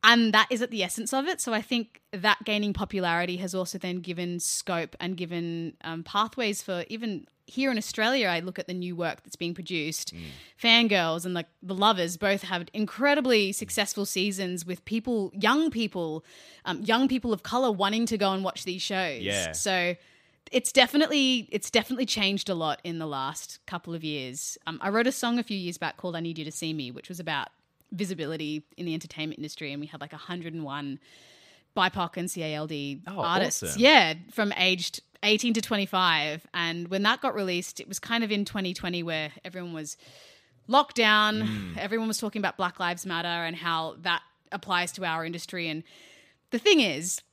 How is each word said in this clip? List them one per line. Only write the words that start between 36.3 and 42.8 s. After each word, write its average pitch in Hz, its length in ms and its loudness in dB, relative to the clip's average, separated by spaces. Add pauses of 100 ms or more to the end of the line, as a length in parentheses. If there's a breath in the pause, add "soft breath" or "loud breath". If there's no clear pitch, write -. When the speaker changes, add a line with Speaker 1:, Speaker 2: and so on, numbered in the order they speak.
Speaker 1:
And 170 360 -2
when 190 160 0
that 233 180 4
got 269 120 0
released, 185 460 -2
it - 80 -12
was 196 100 -8
kind 233 260 0
of 208 80 -2
in 202 120 0
twenty 190 300 -4
twenty 175 280 -4
where 156 300 -4 (120)
everyone 175 280 -10
was 156 240 -10 (680 loud breath)
locked 277 300 4
down, 214 460 4
Speaker 2:
Mm. 208 360 -4
Speaker 1:
everyone 220 300 -2
was 214 100 -2
talking 208 220 -4
about 190 160 -2
Black 180 240 -4